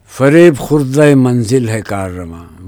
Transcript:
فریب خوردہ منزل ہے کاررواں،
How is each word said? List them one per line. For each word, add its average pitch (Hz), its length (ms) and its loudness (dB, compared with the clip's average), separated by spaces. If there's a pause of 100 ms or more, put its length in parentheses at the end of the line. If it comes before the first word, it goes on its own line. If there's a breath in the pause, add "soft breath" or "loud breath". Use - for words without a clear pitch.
فریب 147 500 4
خوردہ 143 560 0
منزل 123 540 0
ہے 110 140 -6
کاررواں، 90 640 -10 (240)